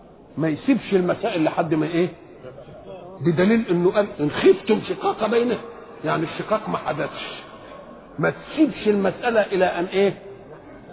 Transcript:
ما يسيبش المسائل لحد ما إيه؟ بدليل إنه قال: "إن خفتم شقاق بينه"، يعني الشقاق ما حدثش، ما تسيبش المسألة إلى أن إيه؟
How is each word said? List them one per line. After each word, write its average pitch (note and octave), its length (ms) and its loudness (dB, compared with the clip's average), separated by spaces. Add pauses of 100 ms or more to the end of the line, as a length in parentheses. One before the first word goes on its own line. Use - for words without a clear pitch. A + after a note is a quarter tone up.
(360)
ما D#3+ 120 0
يسيبش G3 460 0
المسائل F3+ 500 2
لحد D#3+ 300 0
ما D3+ 120 0
إيه؟ E3+ 220 0 (1120)
بدليل F3+ 500 4
إنه F3 200 4
قال: G#3 160 2 (140)
"إن D3 100 0
خفتم - 580 4
شقاق A3 380 -2
بينه"، A#3 320 2 (460)
يعني D#3 200 0
الشقاق F#3 440 -4
ما F3 100 -4
حدثش، - 640 -6 (760)
ما D#3+ 120 2
تسيبش - 580 0
المسألة G#3 520 2
إلى F#3 240 2
أن F3 200 0
إيه؟ F#3+ 340 2 (760)